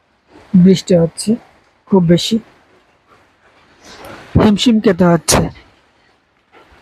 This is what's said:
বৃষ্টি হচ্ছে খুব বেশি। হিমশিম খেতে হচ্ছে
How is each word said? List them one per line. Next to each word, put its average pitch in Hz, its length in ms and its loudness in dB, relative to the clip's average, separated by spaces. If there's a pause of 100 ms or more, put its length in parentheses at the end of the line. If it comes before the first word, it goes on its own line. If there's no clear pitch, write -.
(560)
বৃষ্টি 185 400 2
হচ্ছে 165 400 -4 (500)
খুব 185 180 0
বেশি। 175 360 -2 (2000)
হিমশিম 220 360 0
খেতে 190 260 0
হচ্ছে 165 440 0 (1300)